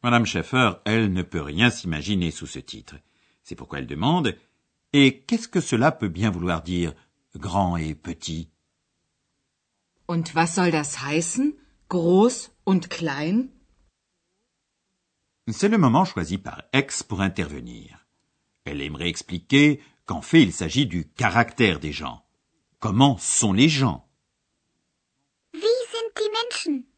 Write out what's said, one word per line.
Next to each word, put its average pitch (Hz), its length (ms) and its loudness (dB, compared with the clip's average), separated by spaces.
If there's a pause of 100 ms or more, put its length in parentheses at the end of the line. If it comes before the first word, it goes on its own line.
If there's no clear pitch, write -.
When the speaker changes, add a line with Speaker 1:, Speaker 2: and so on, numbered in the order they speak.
Speaker 1:
Madame 120 240 4
Schäfer, 104 580 0
elle, 107 280 2
ne 90 100 0
peut 82 200 -4
rien 80 280 2
s'imaginer 87 600 -2
sous 78 160 -12
ce - 120 -12
titre. - 380 -18 (460)
C'est - 120 -14
pourquoi 71 260 -12
elle 65 60 -8
demande, 117 500 0 (560)
et 139 300 4
qu'est-ce 226 260 -4
que 180 120 0
cela 135 320 2
peut 110 160 -4
bien 92 220 0
vouloir 87 320 -4
dire, 85 320 -2 (420)
grand 90 400 -2
et 78 180 -4
petit ? 82 540 -10 (1600)
Speaker 2:
Und 165 260 -4
was 165 200 2
soll 180 160 4
das 147 320 -2
heißen, 170 520 -2 (340)
groß 185 640 4 (140)
und 190 240 0
klein ? 165 640 -2 (2000)
Speaker 1:
C'est 113 200 0
le 220 100 4
moment 147 260 6
choisi 92 340 -4
par - 340 -12
X 135 300 -2
pour 98 180 -6
intervenir. 71 840 -6 (580)
Elle 71 180 -10
aimerait 76 260 -6
expliquer 139 720 2 (260)
qu'en - 160 -6
fait 160 200 6
il 90 100 4
s'agit 123 340 -2
du 82 220 -6
caractère 110 720 2
des 76 140 -6
gens. 67 320 -10 (560)
Comment 113 360 2
sont - 360 0
les 123 160 6
gens ? 135 360 0 (1500)
Speaker 3:
Wie 320 80 -12
sind 453 560 -2
die 427 140 -2 (120)
Menschen ? 311 420 -6 (140)